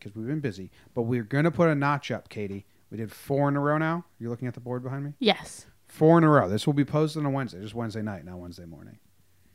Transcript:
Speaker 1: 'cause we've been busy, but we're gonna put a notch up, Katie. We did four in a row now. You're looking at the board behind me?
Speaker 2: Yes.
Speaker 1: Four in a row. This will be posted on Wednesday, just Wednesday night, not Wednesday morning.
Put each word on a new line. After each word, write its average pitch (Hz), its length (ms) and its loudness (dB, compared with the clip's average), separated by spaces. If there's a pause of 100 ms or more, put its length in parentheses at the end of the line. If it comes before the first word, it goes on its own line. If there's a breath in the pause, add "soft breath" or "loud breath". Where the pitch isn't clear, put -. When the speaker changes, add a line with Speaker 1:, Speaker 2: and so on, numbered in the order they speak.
Speaker 1:
'cause 101 140 -16
we've 110 100 -8
been 151 140 -4
busy, 95 320 -8 (240 soft breath)
but 120 80 -2
we're 120 180 0
gonna 147 300 2
put 170 180 2
a 151 60 2
notch 143 340 -2
up, 110 180 -6
Katie. 98 380 -8 (240)
We 104 80 -10
did 110 140 -8
four 143 380 -2
in 139 60 -2
a 143 40 -2
row 147 180 0
now. 165 260 -2 (140)
You're 117 140 -8
looking 120 160 -8
at 117 80 -8
the - 40 -16
board 123 220 -8
behind 135 240 -8
me? 147 140 -10
Speaker 2:
Yes. - 480 -2 (200)
Speaker 1:
Four 160 300 8
in 160 60 8
a 156 60 8
row. 123 200 6
This 107 160 0
will 151 80 2
be 143 120 2
posted 151 380 0
on 139 100 0
Wednesday, 117 280 -6
just 104 140 -12
Wednesday 110 260 -6
night, 98 240 -8
not 90 140 -12
Wednesday 87 260 -14
morning. 92 320 -18 (580)